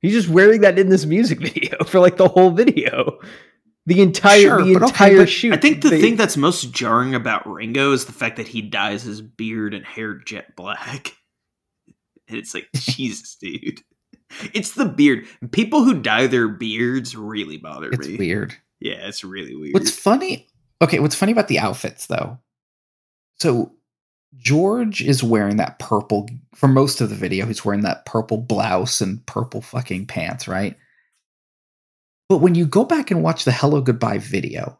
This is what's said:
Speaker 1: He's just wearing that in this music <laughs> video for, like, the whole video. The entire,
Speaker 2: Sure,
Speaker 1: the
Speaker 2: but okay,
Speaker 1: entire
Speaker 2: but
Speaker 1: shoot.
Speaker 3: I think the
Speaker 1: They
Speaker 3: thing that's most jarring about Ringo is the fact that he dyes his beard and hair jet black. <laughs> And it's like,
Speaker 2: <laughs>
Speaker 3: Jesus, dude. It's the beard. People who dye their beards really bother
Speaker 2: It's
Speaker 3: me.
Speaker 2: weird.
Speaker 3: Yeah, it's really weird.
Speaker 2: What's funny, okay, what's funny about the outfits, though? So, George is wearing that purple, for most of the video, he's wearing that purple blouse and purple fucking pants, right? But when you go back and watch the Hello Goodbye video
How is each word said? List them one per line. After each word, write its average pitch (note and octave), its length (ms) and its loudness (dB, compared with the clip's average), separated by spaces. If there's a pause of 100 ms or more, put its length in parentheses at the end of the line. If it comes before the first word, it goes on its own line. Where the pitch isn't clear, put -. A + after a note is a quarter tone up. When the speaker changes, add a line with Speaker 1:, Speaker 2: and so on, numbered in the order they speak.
Speaker 1:
He's F3+ 140 0
just G#3+ 140 2
wearing G3+ 340 6
that F#3+ 180 6
in F#3+ 80 4
this F3+ 180 4
music E3 320 0
<laughs> - 40 -10
video - 420 -6
for, F#3 160 4
like, F3+ 160 6
the F#3 120 6
whole F#3 220 6
video. D3 720 0 (680)
The F3+ 160 4
entire, G3+ 380 6
Speaker 2:
Sure, G3+ 240 6
Speaker 1:
the F#3 100 6
Speaker 2:
but F3+ 100 4
okay, C4 60 4
Speaker 1:
entire G3 280 8
Speaker 2:
but F#3 100 8
Speaker 1:
shoot. A#3 260 -2
Speaker 3:
I - 20 -2
think D4 260 0
the - 80 4
Speaker 1:
They D#3+ 100 4
Speaker 3:
thing A3+ 160 4
that's G3+ 200 -2
most C#3 360 -2
jarring B2 420 -2
about A#2 340 -4
Ringo A2+ 440 -2
is C3 140 -2
the A2+ 60 -20
fact A2+ 240 -8
that A2 120 -12
he A2 140 -10
dyes G#2 400 -6
his G#2+ 180 -14
beard A2 540 -10
and F#2+ 100 -14
hair A2 300 -12
jet - 420 -18
black. A2 600 -14
<laughs> - 60 -20 (1040)
And A2+ 100 -14
it's - 160 -16
like, - 160 -14
Speaker 2:
<laughs> - 40 -20
Speaker 3:
Jesus, B2+ 600 -10
dude. - 460 -14 (760)
It's - 180 -8
the - 140 -4
beard. C#3+ 400 0 (240)
People A#3 340 0
who A3+ 160 2
dye A#2 280 0
their A#2+ 200 0
beards A#2+ 680 -6
really G#2 420 -10
bother D2+ 320 -14
Speaker 2:
It's - 180 -8
Speaker 3:
me. F#2+ 80 -10
Speaker 2:
weird. G2+ 380 -6 (260)
Speaker 3:
Yeah, - 280 -10
it's - 160 -14
really F#2 300 -14
weird. D2 200 -12
Speaker 2:
What's - 160 0
funny, - 580 -2 (320)
okay, E3 200 2
what's D3 160 0
funny G3 160 0
about A3+ 160 -2
the - 100 -2
outfits, - 480 -6
though? - 320 -8 (1000)
So, B2 320 -2 (680)
George G3 640 0
is C3 200 0
wearing G#2+ 340 0
that - 240 -4
purple, G#2 460 -4 (280)
for - 140 2
most C3+ 340 0
of G#2+ 80 -4
the G#2 60 -10
video, G2+ 280 -4
he's A2 220 -10
wearing G2+ 160 -4
that - 240 -6
purple A2+ 320 -4
blouse A2 640 -2
and G2+ 240 -8
purple A2 340 -8
fucking A2+ 460 -10
pants, - 420 -10
right? F#2+ 280 -6 (1500)
But F#3+ 80 4
when F3 160 4
you E3+ 100 2
go F3+ 200 2
back D4+ 260 -2
and E3+ 120 -2
watch D#3+ 220 -2
the B2+ 80 0
Hello C#3+ 300 0
Goodbye A2+ 360 -2
video - 600 -8